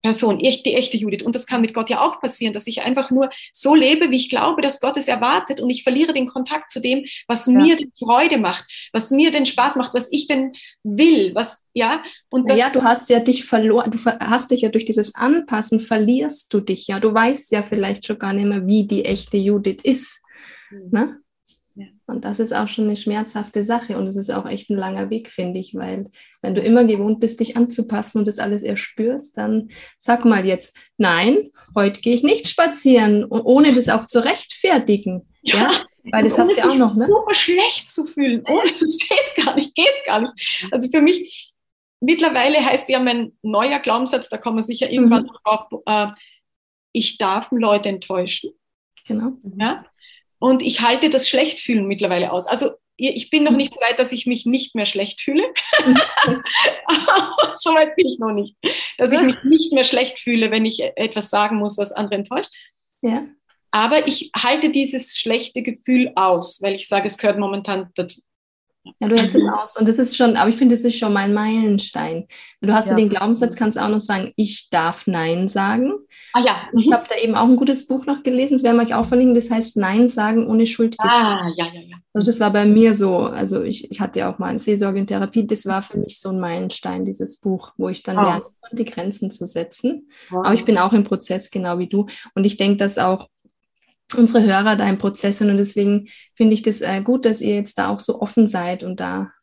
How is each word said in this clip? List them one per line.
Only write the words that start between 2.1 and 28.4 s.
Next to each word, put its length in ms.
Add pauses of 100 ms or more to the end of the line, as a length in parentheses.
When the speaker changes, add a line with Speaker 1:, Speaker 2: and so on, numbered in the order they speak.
Speaker 1:
passieren, 320
dass 140
ich 140
einfach 300
nur 180 (220)
so 240
lebe, 360
wie 40
ich 140
glaube, 320
dass 180
Gott 160
es 120
erwartet 520
und 100
ich 140
verliere 300
den 140
Kontakt 440
zu 80
dem, 260 (220)
was 200
Speaker 2:
Ja. 60
Speaker 1:
mir 220
denn 220
Freude 400
macht, 560
was 180
mir 200
denn 160
Spaß 280
macht, 200
was 160
ich 160
denn 260 (300)
will, 520
was, 240 (140)
ja. 300 (260)
Und 160
Speaker 2:
Na 100
ja, 100
Speaker 1:
das 80
Speaker 2:
du 100
hast 260
ja 100
dich 260
verloren, 460
du 60
ver-, 240
hast 300
dich 100
ja 80
durch 160
dieses 300
Anpassen, 640
verlierst 720
du 80
dich 260
ja. 120
Du 140
weißt 380
ja 120
vielleicht 420
schon 140
gar 140
nicht 120
mehr, 220
wie 200
die 160
echte 340
Judith 460
ist, 380 (480)
Speaker 1:
Mhm. 220
Speaker 2:
ne? 260 (580)
Speaker 1:
Ja. 100 (220)
Speaker 2:
Und 180
das 140
ist 160
auch 120
schon 180
eine 120
schmerzhafte 680
Sache 360
und 80
es 80
ist 160
auch 160
echt 240
ein 60
langer 340
Weg, 180
finde 300
ich, 160
weil 340 (320)
wenn 140
du 60
immer 240
gewohnt 340
bist, 200
dich 160
anzupassen 640
und 100
das 120
alles 240